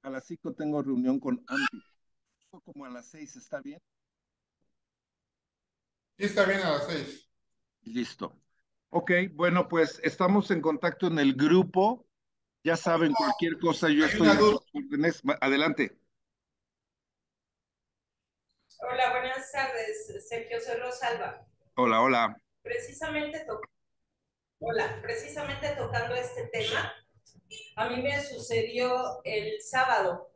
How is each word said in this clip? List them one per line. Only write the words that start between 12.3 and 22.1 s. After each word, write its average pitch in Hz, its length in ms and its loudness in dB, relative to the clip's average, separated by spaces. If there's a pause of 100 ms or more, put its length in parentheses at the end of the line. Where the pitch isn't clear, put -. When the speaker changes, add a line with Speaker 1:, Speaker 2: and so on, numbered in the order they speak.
Speaker 1:
ya 165 120 2
saben, 165 380 2
cualquier - 460 0
cosa, 165 300 2
yo 151 140 6
Speaker 2:
Hay 147 80 4
Speaker 1:
estoy 160 160 4
Speaker 2:
una 156 40 10
Speaker 1:
a 156 80 6
Speaker 2:
duda. 208 180 6
Speaker 1:
sus - 160 -10
órdenes. 160 500 -2
Ma-, 143 160 2
adelante. 139 580 2 (2750)
Speaker 3:
Hola, 247 320 0
buenas 254 400 -4
tardes, 233 760 -6
Sergio, 233 340 -8
soy 240 160 -6
Rosalba. 240 680 -6 (360)
Speaker 1:
Hola, 117 220 4
hola. 120 400 2 (220)